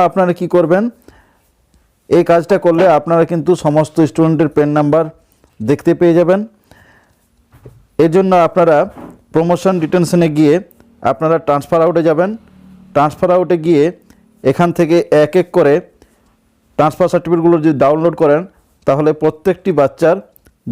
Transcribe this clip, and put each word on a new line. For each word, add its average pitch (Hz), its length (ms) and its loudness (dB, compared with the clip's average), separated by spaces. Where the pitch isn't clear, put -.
আপনারা 180 300 -2
কি 180 80 -6
করবেন, 175 260 2
এই 175 140 2
কাজটা 170 340 0
করলে 175 200 2
আপনারা 165 320 -2
কিন্তু 170 200 -2
সমস্ত 151 320 -2
স্টুডেন্টের 160 460 0
প্যান 147 220 0
নাম্বার 151 260 0
দেখতে 139 400 -2
পেয়ে 170 180 2
যাবেন। 180 220 2
এর 165 120 2
জন্য 190 160 2
আপনারা 165 280 2
প্রমোশন 175 480 0
ডিটেনশনে 170 540 0
গিয়ে 151 180 4
আপনারা 160 260 -2
ট্রান্সফার 147 380 -2
আউটে 165 240 0
যাবেন। 170 220 0
ট্রান্সফার 151 420 -2
আউটে 180 200 0
গিয়ে 151 180 2
এখান 175 180 0
থেকে 170 180 2
এক 147 160 -4
এক 175 60 -2
করে 147 180 2
ট্রান্সফার 156 360 0
সার্টিফিকেটগুলো 170 520 0
যদি 156 180 2
ডাউনলোড 160 400 0
করেন, 147 180 2
তাহলে 147 240 0
প্রত্যেকটি 202 480 -2
বাচ্চার 160 360 0